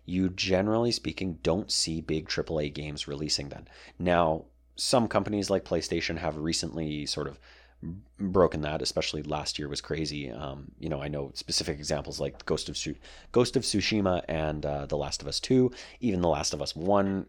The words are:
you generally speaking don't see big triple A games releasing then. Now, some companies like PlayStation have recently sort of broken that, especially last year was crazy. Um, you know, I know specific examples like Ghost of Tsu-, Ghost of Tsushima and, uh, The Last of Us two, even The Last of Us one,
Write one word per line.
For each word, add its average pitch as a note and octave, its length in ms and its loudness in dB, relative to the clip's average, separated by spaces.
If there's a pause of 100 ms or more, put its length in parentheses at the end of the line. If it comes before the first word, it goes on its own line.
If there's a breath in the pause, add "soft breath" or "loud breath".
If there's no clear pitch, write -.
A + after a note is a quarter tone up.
you F#2 260 2
generally G2+ 640 2
speaking F2+ 500 -4
don't F#2 280 2
see E2 300 0
big D#2 280 -2
triple D#2+ 320 -2
A D2 100 0
games D2 380 -8
releasing C#2+ 400 -2
then. - 200 -14 (300 loud breath)
Now, F2 480 4 (300)
some A#2+ 320 4
companies G2+ 420 0
like F#2+ 140 2
PlayStation E2+ 540 -2
have D#2+ 180 -2
recently D2+ 680 -2
sort C#2+ 220 -4
of C#2 100 -12 (800 soft breath)
broken F2+ 440 4
that, D2+ 180 -2
especially D2+ 440 -2
last D2 340 -4
year D2 100 -6
was C#2+ 140 -6
crazy. D2 480 -4
Um, C#2 480 -10
you D#2+ 100 -6
know, C#2+ 140 -2
I D2 60 -4
know C#2+ 260 -4
specific D#2+ 440 -4
examples D2 400 -4
like - 280 -6
Ghost - 240 -2
of - 60 -6
Tsu-, D2 200 -6 (340 loud breath)
Ghost B2 260 4
of A#2+ 60 4
Tsushima G2 640 2
and, D#2 380 -2
uh, C#2+ 220 -2
The D2 100 -2
Last C#2+ 240 -2
of C#2+ 80 -8
Us C#2+ 100 -4
two, B2+ 320 6 (300 loud breath)
even G2 220 2
The F2 60 6
Last D#2 260 2
of C#2+ 80 -4
Us C#2 120 -6
one, G2 540 2